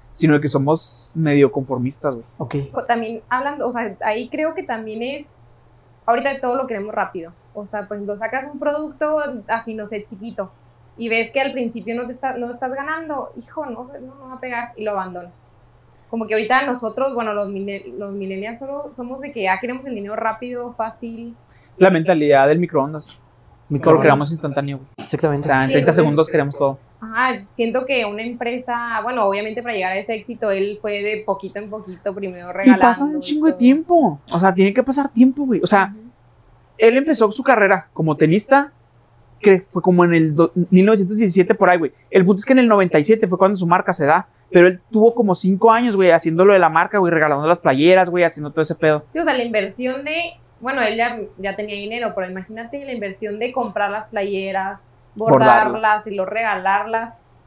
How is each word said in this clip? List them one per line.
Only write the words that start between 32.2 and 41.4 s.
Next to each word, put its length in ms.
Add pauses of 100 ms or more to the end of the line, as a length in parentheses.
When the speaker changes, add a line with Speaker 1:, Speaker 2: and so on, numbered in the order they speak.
Speaker 1:
Y 40
Speaker 3:
regalando 280
Speaker 1:
pasa 240
un 120
Speaker 3:
y 20
Speaker 1:
chingo 260
de 60
Speaker 3:
todo. 80
Speaker 1:
tiempo. 600 (120)
O 80
sea, 160
tiene 180
que 80
pasar 280
tiempo, 360
güey. 180
O 40
sea, 280
Speaker 3:
Ujú. 140 (720)
Speaker 1:
él 180
empezó 340
su 120
carrera 500
como 240
tenista, 560 (680)
que 220
fue 220
como 200
en 120
el 180
do-, 180 (200)
mil 160
novecientos 300
diecisiete 360